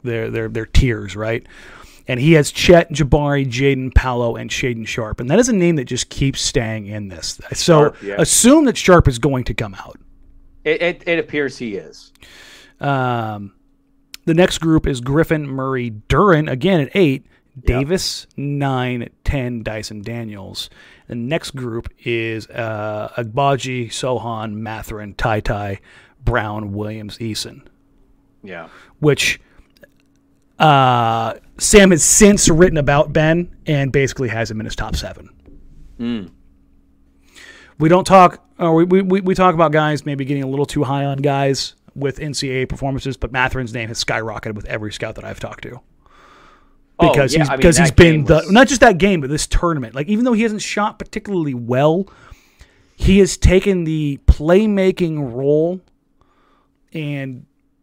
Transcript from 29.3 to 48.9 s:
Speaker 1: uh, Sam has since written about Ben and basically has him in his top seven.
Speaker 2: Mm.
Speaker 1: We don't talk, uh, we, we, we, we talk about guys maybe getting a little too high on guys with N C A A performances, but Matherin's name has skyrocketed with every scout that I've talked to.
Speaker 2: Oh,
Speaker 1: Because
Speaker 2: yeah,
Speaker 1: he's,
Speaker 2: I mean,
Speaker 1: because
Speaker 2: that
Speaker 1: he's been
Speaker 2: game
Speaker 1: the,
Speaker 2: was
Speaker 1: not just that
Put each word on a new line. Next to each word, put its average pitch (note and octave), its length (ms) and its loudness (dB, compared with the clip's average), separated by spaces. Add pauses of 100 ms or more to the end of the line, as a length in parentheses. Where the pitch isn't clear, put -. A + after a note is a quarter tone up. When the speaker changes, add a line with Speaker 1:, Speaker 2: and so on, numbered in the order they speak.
Speaker 1:
uh, A#2+ 760 2 (220)
Sam G3 360 6
has D#3+ 120 2
since G3+ 460 6
written E3 260 4
about C#3+ 380 2
Ben E3 420 0 (100)
and C#3 240 -2
basically C3+ 380 0
has A2 220 -6
him A2 100 -8
in A2 60 -8
his A2+ 100 -10
top A2 180 -8
seven. - 360 -10 (680)
Speaker 2:
Mm. A#2 320 -8 (1500)
Speaker 1:
We D#3 100 2
don't D3 160 4
talk, F3+ 420 6 (140)
uh, E3+ 100 2
we, D#3+ 140 4
we, F3+ 160 4
we, F#3+ 220 0
we F#3 120 0
talk F#3 200 2
about D#3+ 180 2
guys D3+ 320 0
maybe C#3 220 -6
getting C#3 160 -4
a C3+ 40 -6
little C3+ 200 -2
too D3 180 -2
high C#3 220 -2
on C#3 120 -4
guys C#3 560 -2 (200)
with C#3 260 -6
N D3+ 140 -8
C C3+ 160 -6
A B2+ 120 -4
A B2+ 40 -2
performances, C3+ 500 -6
but - 160 -8
Matherin's B2+ 400 -2
name A2+ 160 -8
has A2+ 140 -8
skyrocketed A2+ 520 -6
with G#2 120 -12
every G#2+ 260 -8
scout A2 220 -10
that - 100 -16
I've G2+ 160 -14
talked G#2 240 -14
to. A#2+ 160 -16 (1160)
Speaker 2:
Oh, E3+ 140 6
Speaker 1:
Because C3+ 220 2
Speaker 2:
yeah, D#3+ 60 2
Speaker 1:
he's, D3 100 2
Speaker 2:
I - 20 0
mean, C3+ 60 -2
Speaker 1:
because D#3+ 180 6
Speaker 2:
that - 60 4
Speaker 1:
he's D#3+ 100 4
been E3+ 220 8
Speaker 2:
game D3+ 100 0
Speaker 1:
the, D#3 120 4
Speaker 2:
was E3 140 -2
Speaker 1:
not A#3+ 180 8
just C4 120 -4
that A3+ 160 6